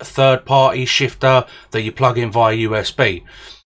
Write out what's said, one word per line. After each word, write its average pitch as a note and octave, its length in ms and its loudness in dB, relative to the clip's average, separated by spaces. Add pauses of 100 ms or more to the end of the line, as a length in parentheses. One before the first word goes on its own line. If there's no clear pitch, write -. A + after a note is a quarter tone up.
third C3+ 440 0
party C3 380 2
shifter C3 640 0 (260)
that A2 120 -4
you G#2+ 100 -6
plug B2 240 0
in A#2 160 -4
via A2+ 220 2
U A2 200 -2
S G#2+ 160 -4
B. - 320 -2 (460)